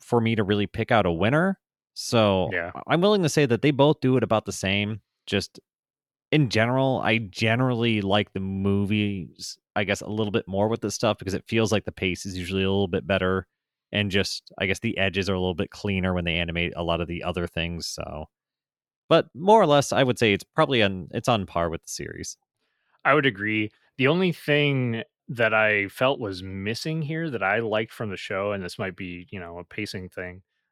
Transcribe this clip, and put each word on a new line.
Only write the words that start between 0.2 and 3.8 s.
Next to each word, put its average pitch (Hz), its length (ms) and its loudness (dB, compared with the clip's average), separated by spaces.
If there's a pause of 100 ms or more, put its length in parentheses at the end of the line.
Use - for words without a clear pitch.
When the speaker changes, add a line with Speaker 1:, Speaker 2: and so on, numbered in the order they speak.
Speaker 1:
me 113 160 2
to 107 80 2
really 101 220 2
pick 110 260 -4
out 107 140 4
a 87 60 4
winner. 143 460 2 (360)
So 98 580 2
Speaker 2:
Yeah. 85 200 -6 (140)
Speaker 1:
I'm 151 140 2
willing 202 220 4
to 151 80 2
say 147 160 2
that 113 160 0
they 143 80 4
both 143 300 4